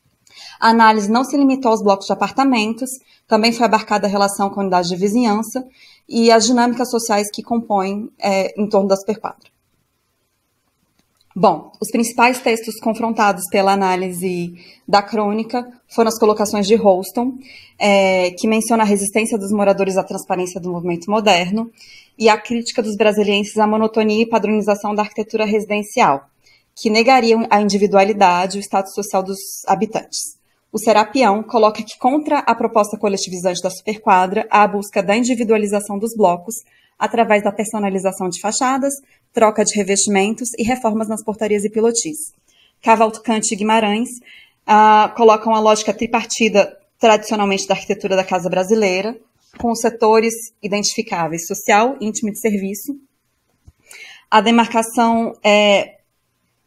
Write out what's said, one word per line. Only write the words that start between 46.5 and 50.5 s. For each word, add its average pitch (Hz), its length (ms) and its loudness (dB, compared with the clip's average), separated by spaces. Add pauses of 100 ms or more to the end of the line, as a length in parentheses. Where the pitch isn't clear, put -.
tradicionalmente 208 680 2
da 190 80 -2
arquitetura 196 400 -4
da 185 80 2
casa 180 260 -4
brasileira, 190 680 0 (440)
com 233 120 -2
os 226 80 -6
setores 226 540 2 (260)